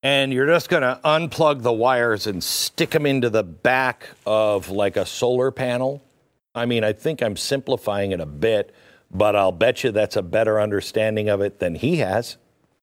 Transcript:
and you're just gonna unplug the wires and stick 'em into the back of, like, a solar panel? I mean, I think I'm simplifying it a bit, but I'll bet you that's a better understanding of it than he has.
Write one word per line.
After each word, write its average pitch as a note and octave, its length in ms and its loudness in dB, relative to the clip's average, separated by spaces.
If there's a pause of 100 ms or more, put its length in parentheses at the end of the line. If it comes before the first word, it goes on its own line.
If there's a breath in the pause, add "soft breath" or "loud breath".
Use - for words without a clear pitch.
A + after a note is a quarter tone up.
and C#3 300 0
you're C3 140 2
just E3 220 2
gonna C3 360 2
unplug D3+ 580 2
the A#2+ 100 2
wires A#2 560 2
and F#2+ 160 -4
stick - 500 -4
'em D3+ 120 2
into C3+ 220 2
the A2 140 2
back B2 680 -2 (140)
of, G#2+ 440 0
like, G2 280 -2
a F#2+ 100 0
solar B2+ 440 0
panel? C3 520 -4 (520)
I A#2+ 100 -2
mean, A#2+ 200 0
I G#2+ 80 2
think D3+ 300 -4
I'm G#2+ 140 -2
simplifying G2+ 760 -2
it F2 80 -4
a D#2+ 60 -6
bit, G2+ 480 -2 (360 soft breath)
but G#2 260 2
I'll F#2+ 160 2
bet A2 320 0
you B2+ 60 2
that's G#2 260 0
a G#2 60 0
better G#2+ 380 0
understanding G#2+ 680 -2
of G2+ 140 0
it G2+ 160 -4
than F2 160 -2
he C#3 220 0
has. A2 400 -2 (460)